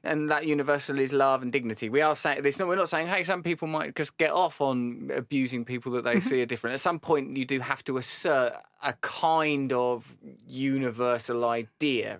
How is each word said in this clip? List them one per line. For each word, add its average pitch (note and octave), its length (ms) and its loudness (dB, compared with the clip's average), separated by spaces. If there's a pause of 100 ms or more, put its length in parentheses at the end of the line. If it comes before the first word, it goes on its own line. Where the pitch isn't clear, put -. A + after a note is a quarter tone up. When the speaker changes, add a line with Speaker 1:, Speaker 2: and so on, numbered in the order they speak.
Speaker 1:
And D#3 260 0
that D3+ 160 2
universal C#3+ 540 2
is C3+ 140 2
love C3+ 280 4
and B2 100 -6
dignity. A#2 380 -2
We C#3 120 4
are D#3 140 4
saying C#3+ 280 -2
this. C#3+ 180 2
We're F3+ 140 0
not F3+ 140 0
saying, E3 180 0
"Hey, F#3 160 0
some F3+ 180 -2
people E3+ 260 -4
might D#3 280 -4
just - 220 -6
get D#3 140 4
off F3 300 2
on B2+ 540 0
abusing B2+ 500 -2
people B2 280 -6
that B2 100 0
they A#2+ 140 2
Speaker 2:
Mm-hmm. F3 120 0
Speaker 1:
see C3 120 2
are A#2+ 40 2
different." A#2+ 280 -4
At C#3 80 -4
some E3+ 180 0
point, C#3+ 380 0
you C3 80 -2
do C3+ 140 -2
have C3 260 -4
to C3 120 -2
assert C3 560 2 (300)
a C3 180 -2
kind D3+ 720 0
of B2 420 -2 (300)
universal B2 1000 0
idea, A#2 760 0